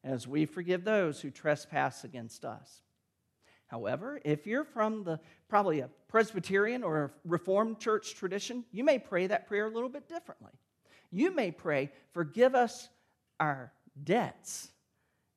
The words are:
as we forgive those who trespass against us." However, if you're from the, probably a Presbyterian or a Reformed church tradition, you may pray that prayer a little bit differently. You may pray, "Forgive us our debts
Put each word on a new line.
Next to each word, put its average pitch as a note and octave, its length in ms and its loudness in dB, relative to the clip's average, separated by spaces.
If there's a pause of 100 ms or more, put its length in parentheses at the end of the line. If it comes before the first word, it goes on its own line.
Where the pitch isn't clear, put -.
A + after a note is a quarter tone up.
as B2+ 240 -6
we D3 180 0
forgive F3+ 380 -2
those F#3+ 380 0
who C#3+ 100 -8
trespass C#3+ 720 -2
against A#2 420 -14
us." G#2+ 380 -14 (840)
However, C3 560 -6
if D3 240 -2
you're C4 160 0
from A3 400 -2
the, E3 160 -4 (260)
probably G3 320 4
a B2+ 120 -4 (180)
Presbyterian G#3+ 760 2
or D#3 220 2
a C#3 60 -4 (140)
Reformed G3 540 0
church - 380 -2
tradition, G#3 560 -6
you G3 100 -4
may C#4+ 160 4
pray F#3 300 -2
that - 180 -2
prayer G#3 200 0
a A3 40 -6
little A#3 180 -4
bit C4+ 200 -12
differently. - 420 -14 (600)
You C4+ 200 2
may A#3+ 200 0
pray, C#3+ 400 -2 (200)
"Forgive A3 420 4
us B3 340 2 (520)
our C#3 320 -2 (320)
debts - 680 -2 (640)